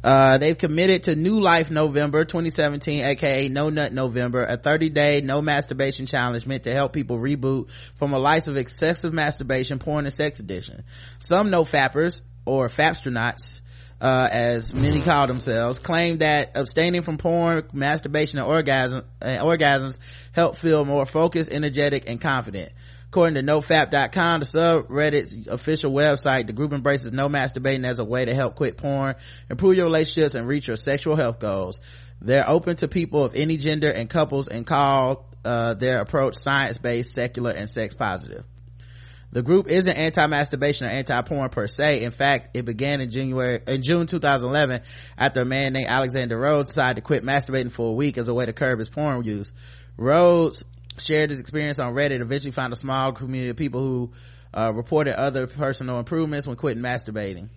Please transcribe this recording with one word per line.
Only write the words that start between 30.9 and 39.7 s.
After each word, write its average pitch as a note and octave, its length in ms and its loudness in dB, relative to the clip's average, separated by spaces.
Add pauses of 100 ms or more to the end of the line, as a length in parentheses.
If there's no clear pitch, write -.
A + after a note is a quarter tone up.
health A#2+ 240 0
goals. F#2+ 420 -4 (400)
They're B2+ 260 4
open E3 280 2
to E3 120 -2
people D3+ 380 0
of A#2+ 100 -6
any D#3 220 0
gender D3+ 320 0
and A#2 180 -2
couples C#3 400 0
and A#2 160 -8
call, C#3 600 2 (180)
uh, A#2 300 0
their B2 280 0
approach C3+ 340 0
science-based, B2 760 -2
secular, A#2+ 380 -4
and G2+ 180 -6
sex A2 280 -6
positive. F#2 500 -6 (840)
The B2 100 -2
group F3+ 260 4
isn't F3+ 240 4